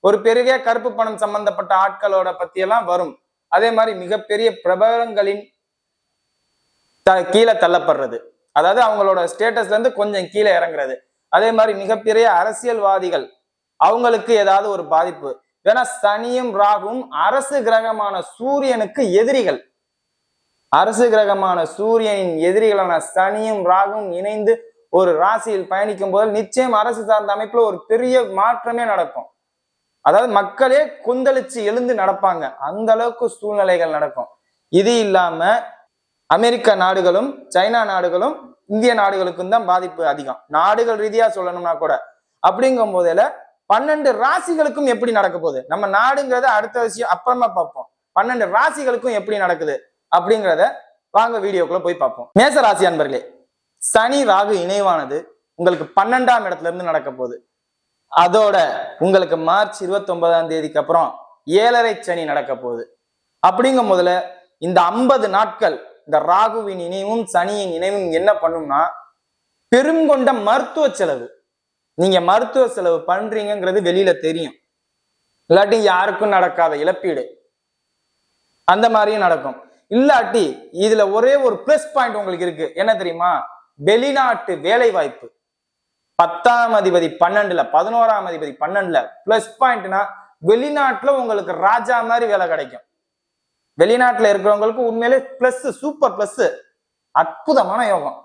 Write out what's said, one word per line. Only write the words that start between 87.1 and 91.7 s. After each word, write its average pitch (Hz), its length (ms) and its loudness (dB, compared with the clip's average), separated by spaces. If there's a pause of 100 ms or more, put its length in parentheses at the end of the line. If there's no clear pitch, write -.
பன்னெண்டுல, 185 400 2 (140)
பதினோராம் 214 560 2
அதிபதி 151 220 -8 (100)
பன்னெண்டுல. 175 360 -2 (260)
பிளஸ் 220 340 0
பாயிண்ட்னா 202 420 0 (480)
வெளிநாட்டுல 269 640 0 (100)
உங்களுக்கு 202 320 -4 (140)
ராஜா 233 300 0 (120)